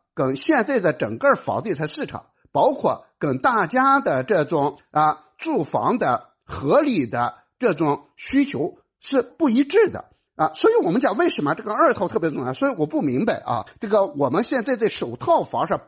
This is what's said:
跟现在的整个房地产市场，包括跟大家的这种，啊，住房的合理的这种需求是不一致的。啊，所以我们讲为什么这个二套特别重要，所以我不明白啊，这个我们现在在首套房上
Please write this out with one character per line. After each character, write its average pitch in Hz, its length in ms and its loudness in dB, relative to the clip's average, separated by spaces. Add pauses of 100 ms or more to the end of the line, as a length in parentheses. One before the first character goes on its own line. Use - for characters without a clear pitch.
(140)
跟 135 220 -2
现 320 300 2
在 254 160 0
的 170 100 2
整 113 260 -6
个 277 180 2
房 117 280 -4
地 190 120 -4
产 151 120 -4
市 277 180 -8
场， - 200 -12 (260)
包 214 220 2
括 - 320 -4 (140)
跟 139 180 -2
大 214 300 0
家 269 340 2
的 131 240 0
这 175 180 2
种， 143 360 -2 (120)
啊， 151 320 0 (140)
住 285 260 -2
房 139 340 -2
的 135 340 -2 (120)
合 160 380 0
理 220 260 0
的 120 280 -4 (220)
这 226 160 0
种 147 440 -2
需 - 260 -2
求 156 320 -6 (280)
是 262 200 0
不 - 260 -2
一 240 140 2
致 381 240 4
的。 - 180 -10 (300)
啊， - 180 0
所 - 180 4
以 466 120 2
我 320 80 0
们 254 100 0
讲 214 160 0
为 339 120 2
什 - 140 -4
么 147 120 0
这 214 80 -8
个 214 100 -6
二 269 200 4
套 185 140 -2
特 208 120 -4
别 160 120 0
重 135 140 -6
要， 127 80 -4
所 277 160 -2
以 254 80 -4
我 156 80 0
不 285 160 -2
明 143 240 0
白 - 200 -2
啊， 117 200 -4 (140)
这 226 80 -8
个 196 180 4
我 139 240 -2
们 170 140 2
现 254 200 -2
在 262 120 -2
在 214 140 0
首 120 260 -6
套 311 280 2
房 135 240 -4
上 180 200 -2